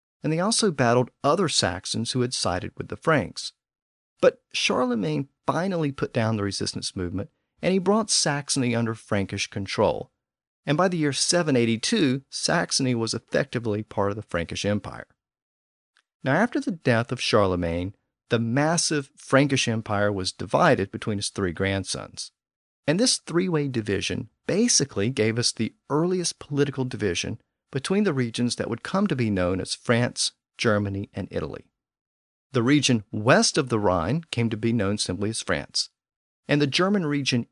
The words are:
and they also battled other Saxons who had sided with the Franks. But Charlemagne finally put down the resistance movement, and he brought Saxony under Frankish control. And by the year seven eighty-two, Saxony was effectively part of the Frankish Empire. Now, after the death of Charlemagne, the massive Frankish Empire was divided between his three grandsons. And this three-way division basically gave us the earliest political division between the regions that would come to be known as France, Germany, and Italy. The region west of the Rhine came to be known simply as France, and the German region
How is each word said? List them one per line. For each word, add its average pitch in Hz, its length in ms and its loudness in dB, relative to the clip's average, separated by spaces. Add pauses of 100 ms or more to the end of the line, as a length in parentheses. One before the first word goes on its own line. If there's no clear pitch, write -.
(240)
and 156 100 0
they 160 60 -2
also 220 320 0
battled 123 400 2 (120)
other 208 240 2
Saxons 110 680 -2
who 127 80 0
had 123 120 -2
sided 90 460 -4
with - 80 -10
the - 100 -10
Franks. 123 560 -2 (680)
But - 200 4 (100)
Charlemagne 190 760 0 (180)
finally 160 460 0
put - 220 -6
down 113 220 2
the 101 80 0
resistance 98 520 -4
movement, 92 340 -6 (340)
and 180 100 2
he 196 60 2
brought 202 300 0
Saxony 139 640 0
under 113 200 -2
Frankish 101 500 -4
control. 95 640 -2 (560)
And 147 100 0
by 180 120 4
the 180 100 -2
year 147 160 0
seven 156 420 2
eighty-two, 127 720 2
Saxony - 680 -2
was 113 180 -2
effectively 113 680 -2
part 101 260 0
of 101 60 -4
the 107 80 -8
Frankish 87 420 -4
Empire. 101 400 -2 (1160)
Now, 135 100 2
after 240 260 2
the 269 120 -4
death 117 400 0
of 123 100 -6
Charlemagne, 90 720 2 (360)
the 117 100 2
massive 143 760 0
Frankish 139 520 2
Empire 104 440 0
was 92 200 -4
divided 113 580 2
between 107 300 -4
his - 100 -4
three 95 220 -2
grandsons. 95 800 -4 (560)
And 160 120 2
this 254 180 2
three-way 160 500 -2
division 107 640 -4 (180)
basically 147 640 2
gave 110 260 2
us 120 140 0
the - 240 -4 (120)
earliest 175 520 -2
political 139 440 0
division 107 560 -4 (320)
between 190 340 0
the 175 80 2
regions 123 420 0
that - 160 -2
would 117 100 -6
come 202 240 0
to 160 100 0
be 120 140 2
known 90 320 2
as - 140 -6
France, - 560 0 (260)
Germany, 101 560 0
and 95 160 -6
Italy. - 360 -6 (880)
The 120 100 2
region 127 480 4
west 139 480 4
of 131 100 0
the 113 100 2
Rhine 101 520 2
came 117 180 0
to 110 80 -4
be 117 160 0
known 104 240 0
simply 98 320 -4
as - 140 -6
France, - 460 -4 (580)
and 147 140 2
the 147 60 2
German 185 380 2
region 135 460 0